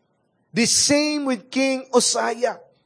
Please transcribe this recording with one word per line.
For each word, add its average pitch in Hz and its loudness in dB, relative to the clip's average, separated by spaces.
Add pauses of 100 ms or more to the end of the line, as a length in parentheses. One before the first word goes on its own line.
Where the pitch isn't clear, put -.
(540)
The 220 2
same 294 2
with 254 -4
King 262 -2
Uzziah. 233 -2 (240)